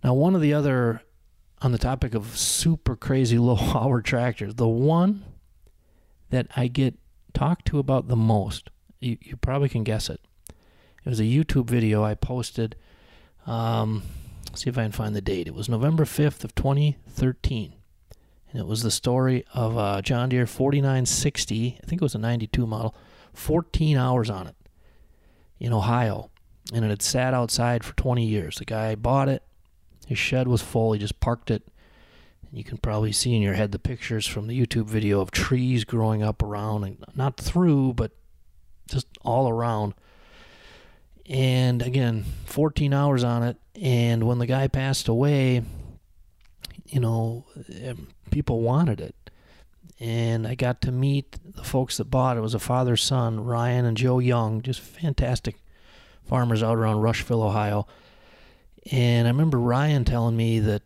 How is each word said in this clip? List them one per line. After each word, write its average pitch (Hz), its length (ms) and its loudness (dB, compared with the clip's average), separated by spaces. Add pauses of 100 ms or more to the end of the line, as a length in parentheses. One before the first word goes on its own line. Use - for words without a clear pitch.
Now, 127 120 2
one 160 200 4
of 180 60 4
the 147 140 4
other, 127 480 2 (600)
on 127 100 2
the 117 60 2
topic 127 360 0
of 113 220 -4
super - 600 0
crazy 123 420 2
<laughs> - 0 -
low 120 180 4
hour 113 460 2
tractors, 117 540 -2
the 120 120 2
one 165 560 2 (1040)
that 127 260 0
I 127 100 0
get 127 300 0 (360)
talked 151 340 0
to 156 120 0
about 135 300 0
the 120 80 2
most, 110 540 2 (300)
you, 123 220 -4
you - 140 -14
probably 139 320 0
can 113 160 -2
guess 107 260 -2
it. - 100 -10 (280)
It - 600 -16
was 117 120 -2
a 107 40 2
YouTube 127 420 2
video 110 380 2
I 107 100 0
posted. 117 640 -4 (680)
Um, 113 560 -2 (520)
see - 140 -6
if 120 80 -4
I 123 60 -2
can 107 100 -2
find 107 220 -4
the 104 60 -2
date. 95 260 -4
It 78 80 -12
was 104 140 -8
November 143 360 2
fifth 147 400 -2
of - 100 -10
twenty 143 440 2 (100)
thirteen. 127 680 -2 (760)
And 120 100 -8
it 90 60 -6
was 110 160 -2
the 113 80 0
story 127 540 2 (100)
of 117 220 0
a 101 260 0
John 123 260 0
Deere 123 180 2
forty-nine 135 600 2
sixty, 123 760 -2
I - 40 -14
think 175 160 -2
it - 20 0
was - 120 -2
a - 20 -4
ninety-two 117 480 -2
model, 110 280 -4 (380)
fourteen 156 640 0
hours 127 320 2
on 92 200 -6
it - 80 -20 (1040)
in 120 120 -2
Ohio. 113 580 0 (440)
And 117 100 0
it 107 40 2
had 104 120 -2
sat 127 320 0
outside 120 520 0
for - 100 -12
twenty 123 320 0
years. 107 300 -2
The - 100 -10
guy 110 300 -4
bought 131 340 2
it. 131 120 -2 (640)
His 113 120 -4
shed 127 300 0
was 120 120 2
full. 113 320 0
He 104 60 0
just 104 220 -6
parked 233 300 -2
it. 208 120 0 (880)
And 131 80 -14
you 113 60 -10
can 117 140 -12
probably 107 340 0
see 120 240 0
in 107 60 4
your 98 120 2
head 101 180 0
the 101 60 -4
pictures 117 480 -4
from 107 200 -6
the 120 140 -2
YouTube 117 260 0
video 107 340 0
of 92 100 -2
trees 127 540 0
growing 110 380 0
up 107 200 0
around, 104 420 -4
and 95 200 -10 (100)
not 135 240 -2
through, 143 560 2
but 117 180 -2 (800)
just 131 160 -4 (160)
all 123 260 2
around. 113 460 -2 (1300)
And 127 560 2
again, 120 420 0 (220)
fourteen 143 480 0
hours 139 280 2
on 120 200 0
it. 120 160 -2 (160)
And 120 520 2
when 120 120 2
the 120 80 0
guy 131 200 0
passed 135 420 -2
away, 127 540 4 (1200)
you 135 140 -2
know, 113 440 -2 (260)
em-, 120 380 -12 (220)
people 127 320 0
wanted 127 360 2
it. - 160 -12 (840)
And 117 460 -2
I 120 80 -4
got 123 280 -2
to 131 80 0
meet 135 480 -2 (160)
the - 80 -16
folks - 360 -2
that 107 80 -4
bought 127 300 2
it. 117 40 -2
It - 20 -2
was 110 120 -4
a 110 40 -2
father-son, 120 840 0
Ryan 120 400 0
and 113 120 0
Joe 127 240 2
Young, 117 420 0
just 127 180 -6
fantastic 143 760 -2 (680)
farmers 120 380 0
out 113 140 2
around 110 260 2
Rushville, 117 400 0
Ohio. 104 440 0 (1040)
And 120 380 4
I - 20 4
remember 139 300 2
Ryan 131 460 2
telling 117 300 2
me 113 240 2
that 107 260 0